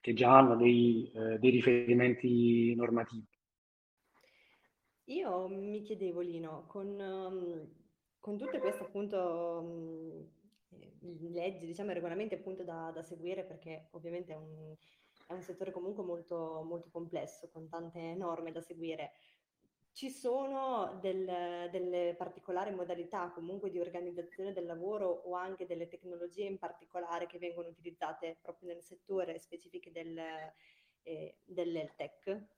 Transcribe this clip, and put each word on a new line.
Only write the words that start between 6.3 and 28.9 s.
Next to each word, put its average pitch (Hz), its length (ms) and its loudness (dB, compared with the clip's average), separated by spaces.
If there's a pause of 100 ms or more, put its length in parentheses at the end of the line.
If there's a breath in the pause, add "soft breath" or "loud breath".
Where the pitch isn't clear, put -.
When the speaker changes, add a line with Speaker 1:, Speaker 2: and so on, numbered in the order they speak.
Speaker 2:
con, 196 200 -8
ehm, 190 800 -6 (500)
con 208 200 -6
tutte 269 200 -4
queste 202 240 -2
appunto, 175 840 -4
mm, 160 560 -12 (600)
eh, 165 520 -14
leggi, 175 340 -6
diciamo, 190 240 -8
e 180 40 -4
regolamenti 175 400 -4
appunto 185 300 -10
da, 165 280 -8
da 160 100 -10
seguire, 180 420 -8
perché 160 480 -14
ovviamente 170 400 -10
è 156 40 -12
un, 156 380 -16 (540)
è - 40 -12
un 180 100 -10
settore 185 280 -10
comunque 185 340 -8
molto, 165 640 -6
molto 170 220 -8
complesso, 165 600 -8
con 160 160 -16
tante 165 480 -10
norme 165 360 -6
da 165 80 -8
seguire. 165 500 -8 (840)
Ci 269 180 -10
sono 262 880 -2
del, 190 240 -2 (480)
delle 175 460 0
particolari 185 560 -6
modalità 175 600 -6
comunque 190 360 -6
di 180 80 -6
organizzazione 175 720 -6
del 180 140 -6
lavoro 185 400 -4
o 180 300 -2
anche 185 280 -6
delle 170 240 -6
tecnologie 175 560 -10
in 196 140 -6
particolare 170 680 -8
che 175 120 -14
vengono 170 300 -8
utilizzate 165 760 -8
proprio 170 260 -14
nel 170 140 -12
settore 180 560 -6